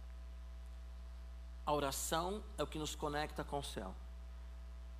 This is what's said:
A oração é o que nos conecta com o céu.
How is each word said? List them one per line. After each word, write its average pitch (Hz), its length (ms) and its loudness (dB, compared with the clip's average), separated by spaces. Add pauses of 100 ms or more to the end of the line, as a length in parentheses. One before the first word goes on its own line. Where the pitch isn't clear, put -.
(1700)
A 151 60 6
oração 160 720 6 (140)
é 151 60 4
o 143 40 4
que 156 120 -2
nos 151 160 2
conecta 151 480 2
com 143 160 2
o 139 40 2
céu. 95 300 -2 (1080)